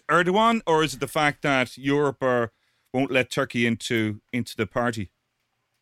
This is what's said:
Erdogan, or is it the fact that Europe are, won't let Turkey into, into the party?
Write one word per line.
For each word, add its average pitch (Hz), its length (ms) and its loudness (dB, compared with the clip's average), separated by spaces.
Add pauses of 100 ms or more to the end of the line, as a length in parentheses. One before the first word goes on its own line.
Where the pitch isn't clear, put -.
Erdogan, 196 560 2
or 160 180 4
is 139 120 -2
it 120 40 -14
the 135 80 -4
fact 147 360 0
that 131 340 0
Europe 139 460 -2
are, 123 280 0 (420)
won't 131 180 0
let 127 180 2
Turkey 123 380 -2
into, 113 540 -2 (120)
into 120 220 -6
the 110 100 -4
party? 113 460 -4 (720)